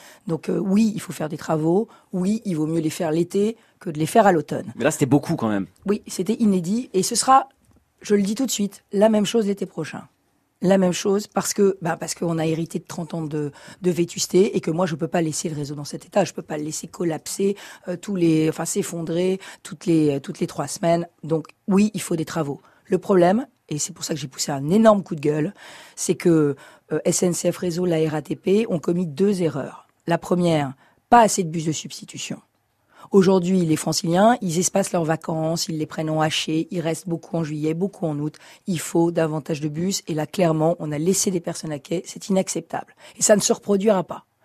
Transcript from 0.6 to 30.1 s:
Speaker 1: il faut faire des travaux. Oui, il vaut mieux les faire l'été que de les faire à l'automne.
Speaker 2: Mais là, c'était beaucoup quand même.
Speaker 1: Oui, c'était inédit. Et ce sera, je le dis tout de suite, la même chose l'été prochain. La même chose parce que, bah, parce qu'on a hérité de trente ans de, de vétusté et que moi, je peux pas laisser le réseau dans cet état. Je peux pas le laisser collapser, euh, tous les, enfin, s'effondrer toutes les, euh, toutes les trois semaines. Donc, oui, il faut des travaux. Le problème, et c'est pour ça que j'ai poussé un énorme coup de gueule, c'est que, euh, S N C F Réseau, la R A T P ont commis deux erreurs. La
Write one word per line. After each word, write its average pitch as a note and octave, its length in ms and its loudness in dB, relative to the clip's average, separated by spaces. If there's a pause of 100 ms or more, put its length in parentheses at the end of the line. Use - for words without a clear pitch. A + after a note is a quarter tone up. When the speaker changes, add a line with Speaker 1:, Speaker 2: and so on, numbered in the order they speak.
Speaker 1:
il - 60 -8
faut - 140 -10
faire D#3 160 -6
des D3+ 80 -8
travaux. E3+ 500 0 (240)
Oui, G3 320 -2
il F3 140 -4
vaut D#3 80 0
mieux E3 160 0
les D#3 80 -2
faire E3 200 -4
l'été G3 460 0 (240)
que F#3+ 100 -10
de D3 80 -8
les D#3 80 0
faire G#3 220 4
à F#3+ 60 8
l'automne. D3 420 -2
Speaker 2:
Mais A#2 80 -4
là, D3+ 80 4
c'était D3 140 0
beaucoup C#3 320 2
quand A2+ 100 0
même. G2+ 180 0 (200)
Speaker 1:
Oui, G#3 200 -2
c'était F#3+ 280 -4
inédit. G#3 600 0
Et F#3 100 2
ce A#3+ 120 -4
sera, C4 320 4 (540)
je G#3 140 2
le G3+ 60 4
dis G3+ 140 0
tout C4+ 100 0
de - 60 -4
suite, - 400 -6
la G#3 160 6
même G#3+ 180 4
chose A3 220 0
l'été G3+ 180 -4
prochain. - 440 -10 (520)
La F#3+ 160 4
même F#3 140 2
chose G3+ 360 -2
parce - 260 -4
que, G3 280 2
bah, D#3+ 160 -2
parce - 180 -8
qu'on E3+ 220 -2
a D#3+ 80 -2
hérité D#3+ 340 -4
de - 60 -12
trente - 280 -10
ans E3 80 -6
de, D3 320 -6 (280)
de F3+ 100 0
vétusté F3 680 2
et - 20 2
que - 120 -2
moi, F3 160 0
je D#3+ 80 -4
peux E3 120 -4
pas F3 140 0
laisser D#3 260 -4
le D#3 80 -6
réseau D3 200 -8
dans C#3+ 100 -10
cet - 200 -12
état. F#3+ 200 0
Je - 80 -8
peux - 80 -10
pas D#3 160 -8
le D3+ 80 -6
laisser D#3+ 220 -8
collapser, F3+ 680 -2 (320)
euh, F3+ 80 -6
tous F#3+ 220 -6
les, D#3+ 320 4
enfin, E3 160 -4
s'effondrer F3 760 -2 (240)
toutes - 220 -16
les, D#3 300 4
euh, C#3 40 -4
toutes - 220 -10
les E3 60 0
trois C#3 200 -8
semaines. E3+ 400 0 (160)
Donc, D#3 220 -2 (240)
oui, G3+ 240 4
il F3 80 -6
faut F3 160 -4
des D#3 80 -4
travaux. C#3+ 340 -4 (300)
Le F#3 80 2
problème, G3 500 4 (200)
et D3+ 120 -6
c'est - 120 -6
pour - 140 -12
ça - 80 -6
que C#3+ 80 -4
j'ai C#3 80 -8
poussé - 200 -8
un C#3+ 200 -4
énorme G#3+ 340 6
coup - 100 -10
de D#3 60 -6
gueule, D3+ 340 0 (440)
c'est - 180 -2
que, D#3 400 4 (380)
euh, D3+ 100 -2
S F3+ 180 0
N F3+ 120 2
C F3 180 0
F - 60 -12
Réseau, F3+ 260 -4
la E3+ 140 2
R D#3 180 0
A D3+ 60 -4
T D#3 160 -6
P G#3 320 2
ont F3 100 -2
commis F3 260 -2
deux F#3 360 0
erreurs. D3 480 -4 (180)
La E3+ 100 2